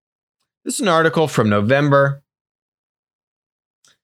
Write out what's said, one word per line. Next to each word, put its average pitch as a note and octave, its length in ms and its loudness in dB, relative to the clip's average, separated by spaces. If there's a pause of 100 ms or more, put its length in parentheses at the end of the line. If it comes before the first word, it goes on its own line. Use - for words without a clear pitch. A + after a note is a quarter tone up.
(640)
this - 120 -10
is - 40 -10
an A#3+ 80 -2
article D#3+ 400 0
from A2+ 220 0
November. C#3 720 0 (1600)
It - 80 -20 (100)